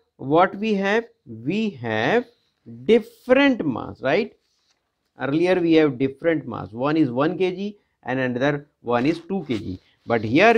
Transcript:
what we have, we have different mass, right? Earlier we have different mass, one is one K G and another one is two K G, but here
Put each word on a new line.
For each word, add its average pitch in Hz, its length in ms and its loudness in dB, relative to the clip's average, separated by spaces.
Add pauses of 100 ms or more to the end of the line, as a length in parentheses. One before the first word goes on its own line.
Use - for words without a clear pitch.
(180)
what 156 380 2
we 208 200 -2
have, 202 300 0 (200)
we 156 460 -4
have 123 540 -2 (600)
different 247 800 2
mass, - 360 -6
right? 165 340 -2 (840)
Earlier 160 400 0
we 165 140 2
have 151 240 4
different 135 500 -2
mass, 98 240 -10
one 135 260 -2
is 147 140 2
one 151 260 -2
K 180 180 -2
G 202 220 -8 (260)
and 127 160 -4
another 131 500 -2 (120)
one 120 260 -2
is 170 120 -2
two 190 280 -8
K 123 100 -4
G, 92 220 -10 (260)
but 117 180 0
here 160 340 4